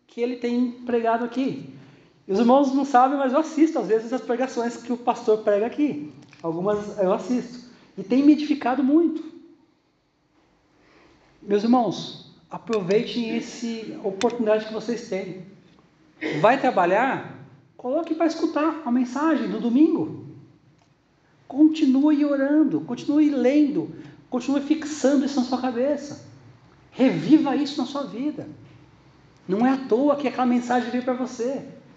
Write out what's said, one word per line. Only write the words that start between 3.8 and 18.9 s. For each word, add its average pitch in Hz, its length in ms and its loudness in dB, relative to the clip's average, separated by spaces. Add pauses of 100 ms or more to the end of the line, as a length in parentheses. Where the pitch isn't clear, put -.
vezes 226 240 0
as 254 80 -2
pregações 247 560 -4
que - 160 -6
o 240 40 -4
pastor 220 420 0
prega 208 280 2
aqui. - 460 -4 (300)
Algumas 202 560 -2
eu 185 140 2
assisto. - 520 -4 (340)
E 190 60 -8
tem 262 180 2
me 294 120 8
edificado 277 500 -2
muito. 311 480 2 (2000)
Meus 202 220 0
irmãos, 233 680 0 (220)
Aproveitem 220 840 -2
esse 233 680 -8
oportunidade 214 600 0
que - 80 -12
vocês 220 340 -8
têm. 185 380 -10 (960)
Vai 254 180 4
trabalhar? 202 800 0 (400)
Coloque 311 360 -4
para 330 120 0
escutar 311 580 -2
a 240 80 -2